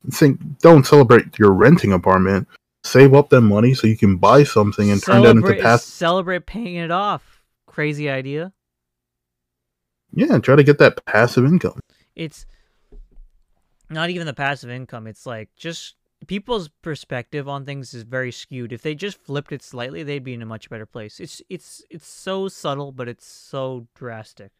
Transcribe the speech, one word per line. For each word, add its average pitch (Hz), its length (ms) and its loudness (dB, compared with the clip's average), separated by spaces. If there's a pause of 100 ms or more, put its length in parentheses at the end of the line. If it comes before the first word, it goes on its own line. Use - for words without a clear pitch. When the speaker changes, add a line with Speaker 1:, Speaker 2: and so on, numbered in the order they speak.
(120)
Speaker 1:
Think, 139 280 0 (180)
don't 165 260 8
celebrate - 540 4
your 104 140 6
renting 104 400 4
apartment. 95 560 0 (340)
Save 135 320 6
up 143 160 4
that 127 120 6
money 110 320 2
so 127 120 -2
you 110 100 0
can 98 200 2
buy 107 260 4
something 104 480 0
and 98 120 -2
turn 120 200 2
that 117 80 8
into 113 120 4
Speaker 2:
Celebrate, - 200 -2
Speaker 1:
pass- 120 220 2
Speaker 2:
celebrate 180 640 -6
paying 190 300 -12
it 170 140 -10
off. 185 520 -8 (240)
Crazy 147 420 -8
idea. 139 440 -10 (1600)
Speaker 1:
Yeah, 233 260 0
try 127 180 2
to 147 80 4
get 143 140 2
that - 260 2
passive 117 400 0
income. 165 340 -2 (380)
Speaker 2:
It's - 300 -16 (1400)
not 160 200 -8
even 175 160 -10
the 139 80 -12
passive 139 360 -10
income. 123 360 -18
It's 110 200 -20
like, 113 280 -16
just - 400 -18 (320)
people's 202 420 -10 (140)
perspective 139 680 -14
on 139 160 -14
things 139 300 -16
is 120 80 -18
very 123 300 -10
skewed. 120 400 -16
If 117 100 -16
they 156 140 -10
just 196 220 -14
flipped 143 340 -12
it 139 100 -16
slightly, 131 400 -16
they'd 143 220 -12
be 131 100 -14
in 117 80 -16
a 113 40 -16
much 110 220 -18
better 110 180 -18
place. 107 340 -20
It's, - 280 -20
it's, - 420 -20
it's - 180 -20
so 190 400 -10
subtle, 143 420 -12
but 127 180 -14
it's - 180 -20
so 131 680 -14
drastic. 110 640 -20